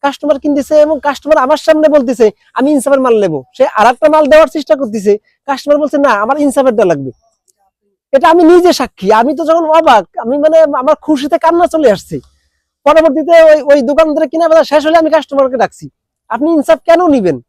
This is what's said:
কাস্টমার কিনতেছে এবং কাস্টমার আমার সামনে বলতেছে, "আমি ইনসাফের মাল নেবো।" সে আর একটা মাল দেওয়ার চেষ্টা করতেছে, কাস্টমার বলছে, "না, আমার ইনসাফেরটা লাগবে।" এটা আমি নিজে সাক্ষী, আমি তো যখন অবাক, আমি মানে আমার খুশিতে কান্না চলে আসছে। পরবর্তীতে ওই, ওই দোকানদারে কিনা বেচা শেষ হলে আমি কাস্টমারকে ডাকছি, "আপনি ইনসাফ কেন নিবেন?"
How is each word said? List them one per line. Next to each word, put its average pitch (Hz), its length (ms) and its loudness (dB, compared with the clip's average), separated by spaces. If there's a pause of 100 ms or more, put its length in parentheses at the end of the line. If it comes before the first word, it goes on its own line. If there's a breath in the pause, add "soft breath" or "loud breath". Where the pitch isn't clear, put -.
কাস্টমার 285 380 -4
কিনতেছে 294 420 -4
এবং 302 220 0
কাস্টমার 285 360 -2
আমার 277 180 0
সামনে 311 320 0
বলতেছে, 247 420 0 (240)
"আমি 262 160 -2
ইনসাফের 277 300 0
মাল 233 200 0
নেবো।" 156 320 -4
সে 262 140 0
আর 214 200 0
একটা 262 220 0
মাল 311 180 2
দেওয়ার 302 220 4
চেষ্টা 302 280 -4
করতেছে, 208 420 -4 (280)
কাস্টমার 285 320 -2
বলছে, 294 200 -4
"না, 285 100 0
আমার 226 300 -2
ইনসাফেরটা 262 460 0
লাগবে।" 143 260 -4 (1000)
এটা 277 180 2
আমি 339 140 4
নিজে 349 280 4
সাক্ষী, 220 380 -6
আমি 226 240 0
তো 320 100 -8
যখন 320 200 -4
অবাক, 311 540 0
আমি 254 200 -6
মানে 311 200 2
আমার 294 360 0
খুশিতে 294 440 -4
কান্না 339 280 0
চলে 302 260 0
আসছে। 160 280 -8 (640)
পরবর্তীতে 311 580 2
ওই, 302 200 4
ওই 285 200 2
দোকানদারে 294 460 -2
কিনা 320 200 -2
বেচা 320 160 2
শেষ 294 220 -2
হলে 320 120 2
আমি 320 120 0
কাস্টমারকে 277 460 -2
ডাকছি, 185 320 -6 (400)
"আপনি 269 240 -4
ইনসাফ 320 320 0
কেন 339 240 2
নিবেন?" 185 400 0